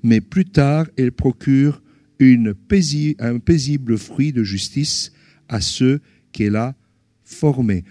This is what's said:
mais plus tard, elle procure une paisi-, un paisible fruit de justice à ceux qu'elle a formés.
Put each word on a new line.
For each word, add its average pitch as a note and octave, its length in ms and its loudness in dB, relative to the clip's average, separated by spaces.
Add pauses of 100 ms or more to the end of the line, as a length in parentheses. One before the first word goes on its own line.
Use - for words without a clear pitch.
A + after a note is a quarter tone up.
mais A2+ 160 4
plus F#3 240 -2
tard, D3+ 420 0 (100)
elle B2+ 140 0
procure C3+ 720 0 (380)
une A#2 340 6
paisi-, D3+ 640 -2
un A#2+ 220 -4
paisible C3+ 580 0
fruit C#3+ 340 -4
de A#2 120 0
justice G2 680 -6 (380)
à A2 120 -6
ceux C3 400 0 (300)
qu'elle G#2 240 -2
a A#2+ 220 -4 (480)
formés. A#2+ 680 -2